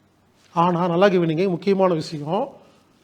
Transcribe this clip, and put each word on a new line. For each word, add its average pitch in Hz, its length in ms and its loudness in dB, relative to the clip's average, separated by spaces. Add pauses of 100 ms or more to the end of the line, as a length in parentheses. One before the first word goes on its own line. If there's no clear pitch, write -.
(520)
ஆனா, 175 360 2
நல்லா 175 180 2
கவனிங்க, 175 420 0
முக்கியமான 190 460 0
விஷயம், 160 540 -6 (560)